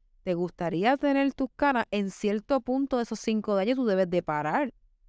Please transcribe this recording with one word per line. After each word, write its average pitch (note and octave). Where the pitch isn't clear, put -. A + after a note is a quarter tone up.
te F#3
gustaría F3
tener C#4
tus C4
canas, C4
en G3+
cierto G#3+
punto C4
de A#3+
esos A3
cinco G#3+
años G#3
tú C4
debes F#3+
de F3
parar D#3+